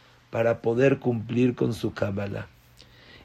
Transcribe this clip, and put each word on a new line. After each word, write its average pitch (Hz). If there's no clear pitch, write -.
para 113
poder 123
cumplir 120
con 123
su 107
Kabbalah. 101